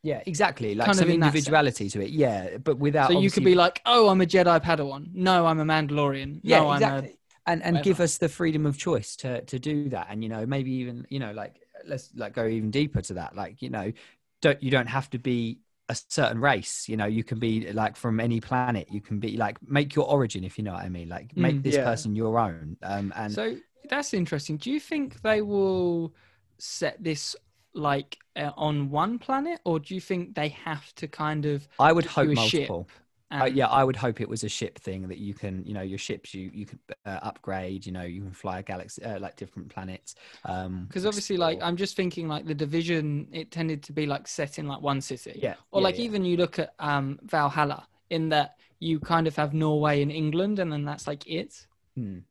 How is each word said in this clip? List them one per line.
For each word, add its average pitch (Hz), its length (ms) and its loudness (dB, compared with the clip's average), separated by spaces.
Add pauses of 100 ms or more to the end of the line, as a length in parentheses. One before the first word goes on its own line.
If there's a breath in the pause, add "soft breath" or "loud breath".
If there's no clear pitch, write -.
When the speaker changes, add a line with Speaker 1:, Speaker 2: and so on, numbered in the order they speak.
Speaker 1:
Yeah, 151 240 -2
exactly. 151 480 0
Like, 117 100 2
Speaker 2:
Kind 196 140 6
of 175 60 8
Speaker 1:
some - 40 4
Speaker 2:
in 165 120 4
that 160 120 6
Speaker 1:
individuality 143 560 4
Speaker 2:
sense. - 40 -8
Speaker 1:
to 104 80 -2
it, 101 100 -4
yeah, 107 460 2
but 135 200 0
without 143 320 4
Speaker 2:
So 175 40 6
you 190 180 6
could - 80 2
Speaker 1:
obviously 185 60 4
Speaker 2:
be 180 100 10
like, 175 320 6
"Oh, 233 220 8
I'm 185 120 6
a 185 60 6
Jedi 175 360 6
Padawan. 156 520 -2
No, 185 320 4
I'm 160 120 4
a 151 60 0
Mandalorian. 147 760 0
Speaker 1:
Yeah, 220 160 8
Speaker 2:
No, 151 100 6
I'm 143 140 4
a - 20 6
Speaker 1:
exactly. 135 340 -2 (280 soft breath)
And, 170 160 0
and 170 180 2
give 185 160 4
Speaker 2:
whatever." 175 60 4
Speaker 1:
us 165 160 0
the 165 100 2
freedom 156 380 0
of 143 100 0
choice 131 400 -2
to, 127 280 -4
to 131 120 -8
do 147 320 -2
that. 87 220 -4
And, 107 120 -6
you 110 60 -4
know, 110 160 -4
maybe 135 280 -2
even, 123 360 -6
you 139 80 -6
know, 113 140 -6
like, 107 280 -12 (280)
let's, - 280 -10
like, 110 180 -8
go 117 140 0
even 110 220 0
deeper 139 320 0
to 92 140 -8
that. 87 200 -8
Like, 98 280 -10
you 127 80 -8
know, 107 200 -4 (500 loud breath)
don't, 143 200 4
you 131 80 -2
don't 127 180 4
have 131 240 -4
to 127 80 -6
be 117 400 -2 (300)
a 117 60 -4 (120)
certain 113 320 0
race, 123 480 0
you 110 100 -4
know, 104 80 0
you 110 180 0
can 113 160 -6
be, 110 340 -2
like, 107 220 0
from 113 240 -2
any 117 220 2
planet. 123 500 -2
You 101 100 -6
can 104 180 -6
be, 104 180 -6
like, 110 200 -2 (100)
make 143 280 2
your 147 120 2
origin, 123 360 2
if 90 160 -10
you 110 40 -4
know 98 100 -6
what 87 100 -8
I 95 60 -8
mean. 87 200 -8
Like, 87 260 -12
make 165 220 2
Speaker 2:
Mm. 135 60 -4
Speaker 1:
this 143 140 2
Speaker 3:
Yeah. 135 60 2
Speaker 1:
person 113 320 0
your 113 220 0
own. 82 460 -2
Um, 98 320 -4
and 107 180 -6
Speaker 2:
So 220 220 -4 (340)
that's 285 240 -2
interesting. 156 440 -2
Do 240 140 -8
you 294 80 -2
think 285 420 -6
they 214 200 2
will 185 720 0 (440 soft breath)
set - 460 -6
this, 156 320 -4 (380)
like, 143 440 0 (180)
uh, 147 220 -4
on 151 320 0
one 185 300 0
planet, 285 460 -4
or 165 140 0
do 151 140 -10
you 185 80 -6
think 175 320 -6
they 151 160 -2
have 147 460 -10
to 160 120 -8
kind 151 380 -4
of 143 220 -2 (100)
Speaker 1:
I 147 140 10
would 170 140 6
Speaker 2:
give - 80 -8
Speaker 1:
hope 143 120 4
Speaker 2:
you 151 60 4
a 143 40 4
ship 117 260 2
Speaker 1:
multiple. 87 280 -6 (420 soft breath)
Uh, 139 140 2
Speaker 2:
and 131 100 0
Speaker 1:
yeah, 117 120 4
I 131 160 6
would 131 120 2
hope 117 260 -2
it 107 80 -4
was 113 140 -6
a 110 60 -4
ship - 280 -8
thing 95 320 -10
that 92 80 -10
you 101 160 -8
can, 95 320 -8
you 104 80 -8
know, 98 80 -6
your 95 160 -8
ships, - 360 -10
you, 95 200 -12
you 104 140 -12
can, - 120 -20 (260)
uh, 95 180 -8
upgrade, 95 600 -8
you 95 60 -10
know, 90 120 -10
you 87 180 -10
can 95 100 -12
fly 92 280 -10
a 95 40 -12
galaxy, 92 400 -12
uh, 104 160 -8
like, 95 160 -12
different 92 340 -16
planets, - 440 -14 (320 loud breath)
um, 92 440 -8
Speaker 2:
'Cause 185 180 -6
obviously, 208 280 -4
like, 165 220 0
Speaker 1:
explore. 160 100 -4
Speaker 2:
I'm 175 80 -2
just 190 220 -6
thinking, 175 300 -4
like, 151 180 -6
The 156 80 -6
Division, 156 800 -2
it 160 180 -10
tended 160 320 -4
to 151 100 -16
be, 151 120 -2
like, 143 220 -4
set 143 320 -6
in, 151 80 -8
like, 139 140 -8
one 139 200 0
city. - 400 -12
Speaker 1:
Yeah, 127 140 -2 (160)
Speaker 2:
Or, 196 100 2
Speaker 1:
yeah, 196 40 2
Speaker 2:
like, 185 100 2
Speaker 1:
yeah. 240 100 -4
Speaker 2:
even 208 180 -2
you 175 140 2
look 175 220 0
at, - 200 -6
um, 143 440 -2
Valhalla, 143 640 0 (240)
in 160 180 -2
that 147 280 2 (220 soft breath)
you 160 200 -2
kind 165 280 2
of 151 100 -4
have 151 180 0
Norway 151 480 2
and 147 80 0
England, 165 480 -2
and 170 120 -2
then 147 140 -4
that's, 147 220 -8
like, 147 200 -8
it - 380 -8 (300)
Speaker 1:
Hmm. 98 240 -8 (100)